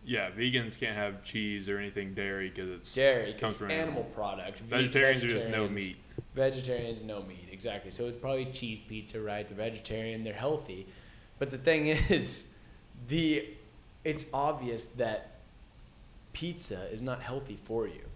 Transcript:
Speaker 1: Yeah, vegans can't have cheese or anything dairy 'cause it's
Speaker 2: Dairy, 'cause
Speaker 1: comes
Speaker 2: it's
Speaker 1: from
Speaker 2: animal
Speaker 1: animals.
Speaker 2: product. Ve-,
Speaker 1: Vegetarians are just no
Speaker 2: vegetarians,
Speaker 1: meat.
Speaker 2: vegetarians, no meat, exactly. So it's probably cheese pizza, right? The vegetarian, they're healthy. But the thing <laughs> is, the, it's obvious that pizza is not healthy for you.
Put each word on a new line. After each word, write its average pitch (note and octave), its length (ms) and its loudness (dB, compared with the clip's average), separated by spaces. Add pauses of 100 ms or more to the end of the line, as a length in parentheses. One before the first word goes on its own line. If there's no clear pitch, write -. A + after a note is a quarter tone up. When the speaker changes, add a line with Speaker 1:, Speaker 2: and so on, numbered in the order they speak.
Speaker 1:
Yeah, G#2 260 0
vegans A#2 480 0
can't A2+ 180 0
have G2+ 260 -2
cheese G#2 460 -2
or G2+ 100 0
anything G2+ 340 -4
dairy G2 360 -2
'cause F#2 200 -6
it's F2 240 -10
Speaker 2:
Dairy, B2+ 400 6
'cause - 60 -10
Speaker 1:
comes A2 140 2
Speaker 2:
it's - 80 -4
Speaker 1:
from G2+ 100 -2
Speaker 2:
animal D#3+ 320 0
Speaker 1:
animals. - 120 -8
Speaker 2:
product. G2 440 -4
Ve-, A2+ 100 -12 (120)
Speaker 1:
Vegetarians C3 420 6
are A#2+ 60 2
just A2+ 180 2
no A2 200 2
Speaker 2:
vegetarians, G2+ 60 0
Speaker 1:
meat. F#2+ 240 -2 (380)
Speaker 2:
vegetarians, B2+ 680 0
no G#2 200 -4
meat, F2+ 300 -12
exactly. G2 360 -4
So A#2+ 180 -2
it's A#2 100 -4
probably C3 300 0
cheese A#2 320 -6
pizza, G#2+ 420 -6
right? G#2 260 -2
The G2+ 80 -10
vegetarian, A2+ 680 -4
they're G#2+ 80 -4
healthy. A2 540 -2 (520)
But C3 120 0
the C3 60 -6
thing D3+ 300 6
<laughs> D3+ 220 6
is, - 480 4 (500)
the, D#3 400 4 (560)
it's D3 300 0
obvious C3+ 540 0
that A2+ 520 -2 (920)
pizza C3 580 -4
is A2 100 -4
not B2+ 200 -2
healthy B2+ 420 -4
for A2+ 240 0
you. - 160 -8 (120)